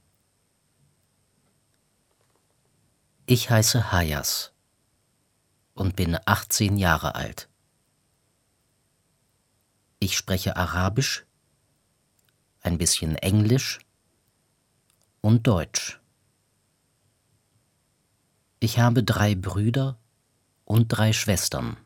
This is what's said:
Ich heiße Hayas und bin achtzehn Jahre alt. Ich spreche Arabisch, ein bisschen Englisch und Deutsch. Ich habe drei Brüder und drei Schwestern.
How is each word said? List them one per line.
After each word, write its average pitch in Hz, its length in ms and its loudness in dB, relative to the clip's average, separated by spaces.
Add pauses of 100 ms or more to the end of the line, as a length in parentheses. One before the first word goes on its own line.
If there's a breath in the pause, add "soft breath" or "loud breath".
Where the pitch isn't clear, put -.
(3250)
Ich 123 240 0
heiße 110 420 2
Hayas 80 600 -2 (1200)
und 95 220 -2
bin 85 320 -2
achtzehn 101 500 0
Jahre 82 380 0
alt. - 340 -10 (2500)
Ich - 180 -4
spreche - 400 -4
Arabisch, 92 720 -2 (1400)
ein 85 160 -2
bisschen 80 380 -2
Englisch 107 640 0 (1400)
und 113 260 4
Deutsch. - 520 -2 (2500)
Ich - 180 0
habe 120 260 4
drei 104 300 2
Brüder 107 640 -2 (680)
und 113 260 2
drei 110 220 2
Schwestern. 107 640 -2 (100)